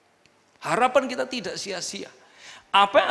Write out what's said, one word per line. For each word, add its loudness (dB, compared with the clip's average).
Harapan 2
kita -6
tidak -8
sia-sia. -10
Apa 6
yang 0